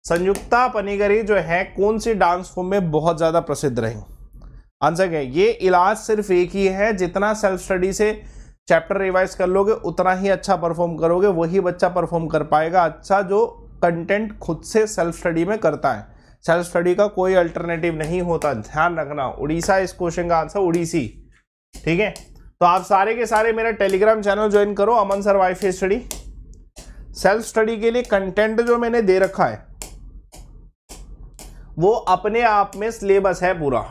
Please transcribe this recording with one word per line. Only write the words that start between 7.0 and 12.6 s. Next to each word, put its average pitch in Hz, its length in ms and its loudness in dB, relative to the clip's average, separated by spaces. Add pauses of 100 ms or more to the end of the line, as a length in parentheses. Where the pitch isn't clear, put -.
सेल्फ 190 260 -2
स्टडी 185 320 -2
से 208 200 0 (560)
चैप्टर 175 300 2
रिवाइज 185 360 0
कर 185 140 0
लोगे 196 240 2 (120)
उतना 180 280 0
ही 190 160 0
अच्छा 190 280 2
परफॉर्म 170 400 -2
करोगे, 170 320 2
वही 170 320 2
बच्चा 180 300 0
परफॉर्म 170 380 -2
कर 156 160 0
पाएगा 165 400 2